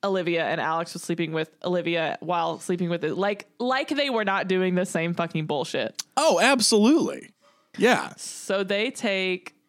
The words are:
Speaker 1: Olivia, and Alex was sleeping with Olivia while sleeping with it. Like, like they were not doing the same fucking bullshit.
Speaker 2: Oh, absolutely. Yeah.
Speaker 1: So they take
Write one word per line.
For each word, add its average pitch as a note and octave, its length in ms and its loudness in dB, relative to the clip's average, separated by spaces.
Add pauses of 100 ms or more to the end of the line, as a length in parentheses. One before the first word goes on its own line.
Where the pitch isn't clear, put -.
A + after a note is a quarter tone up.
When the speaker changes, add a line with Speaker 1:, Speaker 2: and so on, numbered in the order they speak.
Speaker 1:
Olivia, F3 420 0
and D3+ 160 -2
Alex E3 320 -2
was F3+ 80 -10
sleeping E3 300 -4
with D#3+ 180 -4 (140)
Olivia E3+ 560 -2
while E3 400 -2
sleeping F3+ 320 -2
with E3+ 120 -2
it. D#3 140 -2
Like, G3 300 -2 (120)
like C4 300 -2
they C#4+ 220 0
were A3+ 140 0
not F#3+ 220 0
doing F#3 280 2
the F3+ 100 2
same E3+ 300 -2
fucking D#3+ 320 -4
bullshit. C#3 520 -4 (160)
Speaker 2:
Oh, C4+ 240 4
absolutely. A#3 920 4 (480)
Yeah. - 360 2
Speaker 1:
So - 480 -6
they G3+ 280 -2
take F#3 640 -4 (140)